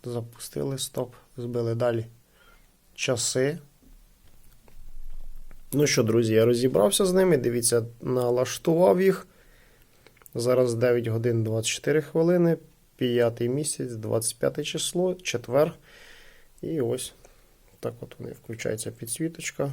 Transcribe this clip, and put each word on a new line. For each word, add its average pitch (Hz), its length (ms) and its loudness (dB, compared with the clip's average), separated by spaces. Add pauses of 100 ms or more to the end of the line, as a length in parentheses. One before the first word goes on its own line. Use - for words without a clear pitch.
Запустили, 123 720 -8
стоп, 127 380 -8 (220)
збили 120 380 -2
далі. 117 300 0 (920)
Часи. 135 600 -2 (2250)
Ну 143 160 2
що, 131 160 2
друзі, 110 300 4
я 110 120 6
розібрався 131 600 4
з 180 80 2
ними, 185 240 6
дивіться, 117 480 0 (160)
налаштував 131 1000 2
їх. 190 260 2 (1080)
Зараз 123 380 2
дев'ять 120 340 2
годин 113 360 0
двадцять 110 280 -2
чотири 151 300 0
хвилини, 170 560 2 (380)
п'ятий 120 540 2
місяць, 135 420 -4
двадцять 110 480 -4
п'яте 139 240 -2
число, 180 520 -4
четвер. 135 580 0 (880)
І 156 200 -4
ось - 320 -4 (680)
так 117 220 -8
от - 180 -16
у - 40 -14
неї - 200 -12
включається 110 480 -6
підсвіточка. 143 800 -8